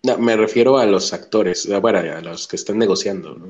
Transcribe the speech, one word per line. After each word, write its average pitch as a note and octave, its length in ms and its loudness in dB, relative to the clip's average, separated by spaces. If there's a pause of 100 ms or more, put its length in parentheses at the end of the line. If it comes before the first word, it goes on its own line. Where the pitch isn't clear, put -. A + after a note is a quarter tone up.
No, B2+ 160 0
me A#2 180 2
refiero A#2+ 400 4
a A#2+ 80 4
los F#2+ 280 0
actores, F#2 580 -2
a, G2+ 80 0
bueno, G2 200 2
a D#2+ 220 -6
los E2+ 260 -12
que - 100 -10
están G2+ 200 -4
negociando, G2 580 -2
¿no? E2+ 140 -20